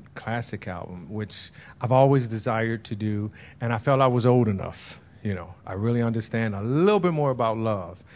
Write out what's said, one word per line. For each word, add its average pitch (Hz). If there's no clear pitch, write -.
classic 113
album, 87
which 104
I've 113
always 135
desired 113
to 113
do, 107
and 117
I 113
felt 135
I 131
was 123
old 123
enough. 87
You 101
know, 87
I 95
really 117
understand 113
a 98
little 175
bit 175
more 147
about 117
love 101